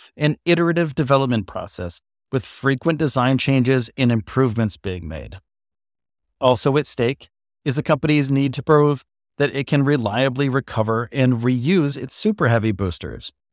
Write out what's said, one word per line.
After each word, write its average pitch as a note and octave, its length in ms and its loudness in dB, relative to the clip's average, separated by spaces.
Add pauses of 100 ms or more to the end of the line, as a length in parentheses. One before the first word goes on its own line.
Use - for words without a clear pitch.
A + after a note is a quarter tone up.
(180)
an D3+ 280 0
iterative E3+ 480 2
development C3 540 2
process, F2+ 520 -10 (320)
with C3 140 -2
frequent C#3 540 0
design C3 380 2
changes B2+ 600 2
and B2 140 2
improvements A2+ 680 0
being F2+ 300 -8
made. D2 300 -12 (1040)
Also C3 360 2
at D3 80 0
stake - 440 -4 (340)
is C3+ 120 -2
the D3+ 80 -4
company's D3+ 460 2
need C#3 240 0
to C3+ 100 -10
prove D3 400 2 (340)
that C#3+ 180 0
it C#3 120 -4
can C#3+ 180 2
reliably C3 640 0
recover A2+ 600 -2
and B2+ 300 2
reuse C3+ 560 0
its B2+ 160 -10
Super G#3 360 0
Heavy A2 220 2
boosters. F2 600 -6 (220)